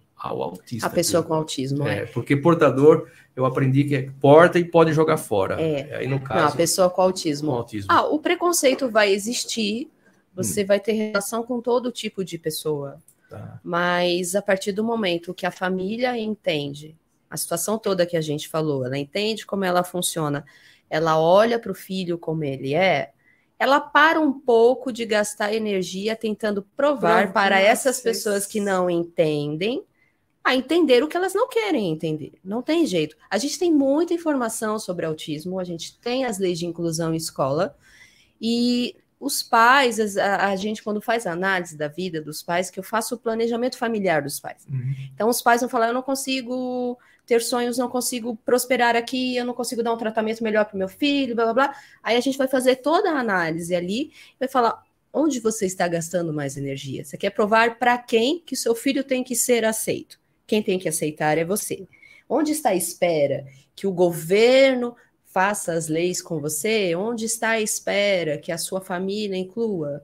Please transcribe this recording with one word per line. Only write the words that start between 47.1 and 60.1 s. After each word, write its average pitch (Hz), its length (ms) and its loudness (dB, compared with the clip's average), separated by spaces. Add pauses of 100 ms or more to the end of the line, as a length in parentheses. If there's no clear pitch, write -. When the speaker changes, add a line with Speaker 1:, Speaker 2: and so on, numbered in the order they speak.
Speaker 2:
ter 233 160 2
sonhos, 240 380 -2
não 247 100 -2
consigo 247 560 -4
prosperar 240 500 2
aqui, 254 400 -2
eu 240 80 -2
não 247 120 -4
consigo 233 280 -4
dar 233 80 0
um 233 60 0
tratamento 220 460 -2
melhor 214 220 2
pro 202 120 -8
meu 190 100 -2
filho", 277 480 0
blá, 226 100 2
blá, 226 80 0
blá. 277 220 2 (280)
Aí 214 120 0
a 247 60 4
gente 262 160 0
vai 262 100 2
fazer 254 300 2
toda 339 340 2
a 294 80 0
análise 175 560 0
ali, 196 360 -4 (280)
vai 254 80 -2
falar, 233 360 0 (280)
"Onde 277 280 0
você 220 260 -2
está 185 220 -2
gastando 170 440 -2
mais 143 240 -4
energia? 139 480 -8
Você - 140 -14
quer 196 140 -2
provar 226 480 2
pra 240 180 2
quem 240 420 0
que - 140 -12
o 254 40 -6
seu 233 180 0
filho 269 280 0
tem 254 200 -2
que 247 120 -8
ser 233 300 2
aceito? - 540 -4 (260)